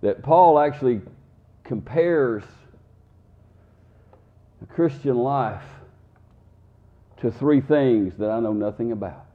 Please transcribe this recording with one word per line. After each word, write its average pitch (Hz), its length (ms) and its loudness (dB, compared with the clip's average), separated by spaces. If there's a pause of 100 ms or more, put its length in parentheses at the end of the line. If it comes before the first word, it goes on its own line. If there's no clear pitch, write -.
that 101 220 -2
Paul 160 340 6
actually 139 440 0 (640)
compares 139 800 -2 (2250)
the - 60 -18
Christian 139 520 -2
life 120 440 -2 (1600)
to 120 120 -4
three 139 320 0
things 127 560 2
that 107 140 -2
I 113 80 -2
know 107 140 -4
nothing 107 380 -4
about. 101 440 -10